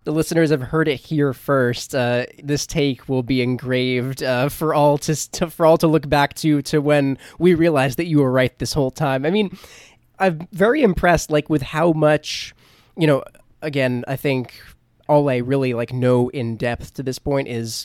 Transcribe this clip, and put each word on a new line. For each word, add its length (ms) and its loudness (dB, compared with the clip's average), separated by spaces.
The 80 -6
listeners 380 0
have 120 0
heard 260 -2
it 120 -2
here 340 -2
first. 640 -2
Uh, 300 0
this 240 -4
take 400 -2
will 160 -2
be 180 0
engraved, 800 -2
uh, 280 0
for 240 -2
all 260 4
to 140 -4
s-, 140 -6
to, 220 -6
for 160 0
all 120 8
to 100 2
look 220 0
back 260 0
to, 280 0
to 160 -2
when 380 2
we 160 4
realized 440 2
that 100 -4
you 120 4
were 120 4
right 280 2
this 140 -4
whole 180 0
time. 340 -2
I 40 2
mean, 280 0
I'm 320 -2
very 300 2
impressed, 500 2
like, 180 0
with 120 2
how 320 0
much, 600 -2
you 100 2
know, 160 2
again, 460 -2
I 100 -4
think 440 -4
all 200 4
I 100 0
really, 360 0
like, 180 -4
know 380 2
in 260 -6
depth 400 -6
to 80 -10
this 140 -6
point 300 -4
is, 380 -8